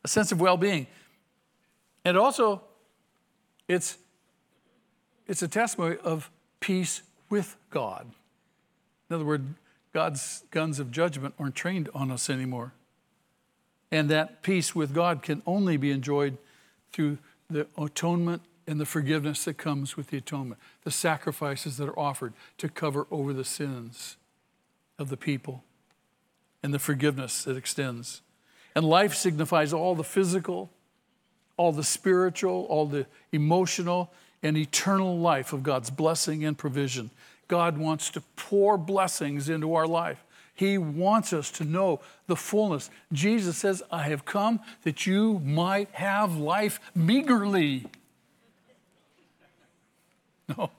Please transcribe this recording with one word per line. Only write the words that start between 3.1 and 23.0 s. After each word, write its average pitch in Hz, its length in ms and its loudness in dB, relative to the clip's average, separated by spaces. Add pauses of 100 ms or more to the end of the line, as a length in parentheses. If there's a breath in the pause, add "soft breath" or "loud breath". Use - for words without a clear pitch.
it's, 180 280 0 (1300)
it's 190 140 -4
a 170 60 -4
testimony 180 540 0
of 160 280 -4 (280)
peace 185 440 -2 (260)
with 202 280 -2 (140)
God. 117 400 -6 (1000)
In 170 60 -4
other 160 100 -4
words, 147 200 0 (480 soft breath)
God's 156 580 -2
guns 156 300 -2
of 127 100 -6
judgment 139 480 -2
aren't 139 160 -6
trained 175 400 -4
on 135 160 -2
us 123 180 -4
anymore. 127 440 -4 (1200)
And 151 160 2
that 156 340 0
peace 185 320 0
with 151 180 -2
God 170 300 2
can 143 240 -4
only 180 300 2
be 139 160 0
enjoyed 139 460 -2 (540 soft breath)
through 147 260 -2 (300 soft breath)
the 151 200 -4 (100)
atonement 170 640 -2 (240)
and 151 140 -4
the 147 60 -2
forgiveness 151 580 -2
that 151 140 -6
comes 139 380 -4
with 143 120 -10
the 139 80 -6
atonement, 131 440 -8 (220 soft breath)
the 156 80 -6
sacrifices 147 840 -2
that 143 120 -4
are - 100 -6
offered 135 340 -4 (260 loud breath)
to 165 100 -6
cover 143 440 -4